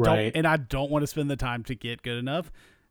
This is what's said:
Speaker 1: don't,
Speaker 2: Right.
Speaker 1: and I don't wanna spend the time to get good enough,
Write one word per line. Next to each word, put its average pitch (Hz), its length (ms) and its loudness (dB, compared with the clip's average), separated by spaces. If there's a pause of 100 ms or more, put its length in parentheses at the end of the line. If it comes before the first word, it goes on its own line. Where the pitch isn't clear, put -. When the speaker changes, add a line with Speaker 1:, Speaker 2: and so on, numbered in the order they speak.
Speaker 1:
don't, 117 40 6 (100)
Speaker 2:
Right. 107 180 2
Speaker 1:
and 160 120 2
I 160 100 4
don't 139 360 -2
wanna 147 160 2
spend 143 220 -2
the 139 60 -2
time 120 280 -4
to 135 100 -6
get 117 280 -8
good 120 160 -4
enough, 143 320 -4 (400)